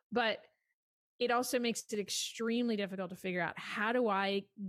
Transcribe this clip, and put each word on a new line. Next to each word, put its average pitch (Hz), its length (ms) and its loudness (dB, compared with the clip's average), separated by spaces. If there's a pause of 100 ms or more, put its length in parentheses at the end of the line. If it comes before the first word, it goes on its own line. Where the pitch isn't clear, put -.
(120)
but 220 280 0 (800)
it 240 120 2
also 247 280 2
makes 233 240 0 (100)
it 208 60 0
extremely 226 760 0
difficult 190 360 -4
to 185 40 -12
figure 180 260 -2
out, 160 160 -2
how 220 360 -2
do 247 140 4
I 196 380 2 (240)